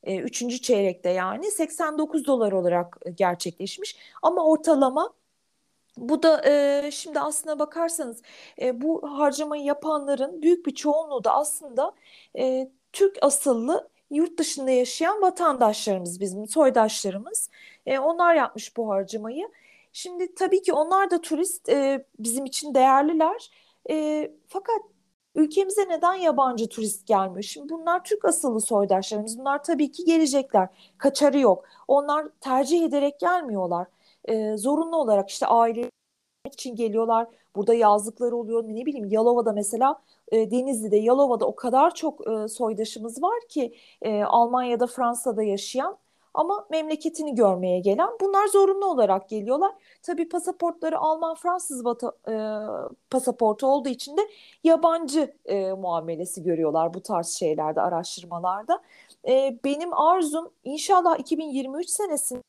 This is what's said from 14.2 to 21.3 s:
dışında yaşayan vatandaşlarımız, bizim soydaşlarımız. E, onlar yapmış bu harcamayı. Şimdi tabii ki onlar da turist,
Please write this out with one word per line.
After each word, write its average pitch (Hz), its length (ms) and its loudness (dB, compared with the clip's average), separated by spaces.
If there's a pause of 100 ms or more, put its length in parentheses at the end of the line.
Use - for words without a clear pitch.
dışında 269 320 -2
yaşayan 320 500 0
vatandaşlarımız, 220 1000 0
bizim 196 280 -8
soydaşlarımız. 233 1000 0 (360)
E, 269 140 0
onlar 339 360 4
yapmış - 420 -2
bu 220 120 -4
harcamayı. 214 600 -6 (440)
Şimdi 359 420 -8
tabii 381 260 0
ki 370 120 0
onlar 339 380 2
da 339 100 0
turist, - 480 -4